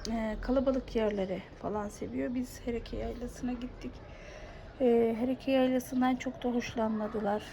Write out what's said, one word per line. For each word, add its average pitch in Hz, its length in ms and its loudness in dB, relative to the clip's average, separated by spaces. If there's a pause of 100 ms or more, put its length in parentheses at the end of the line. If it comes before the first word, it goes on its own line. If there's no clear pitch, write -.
(100)
e, 220 300 -2
kalabalık 262 560 2
yerlere 196 460 2 (200)
falan 208 260 -2
seviyor. 254 460 -4
Biz 247 300 -4
Hereke 233 320 -4
Yaylası'na 240 560 -4
gittik. 247 400 -8 (880)
E, 233 400 6
Hereke 254 320 0
Yaylası'ndan 254 640 4
çok 254 280 -4
da 247 40 2
hoşlanmadılar. 220 960 0 (100)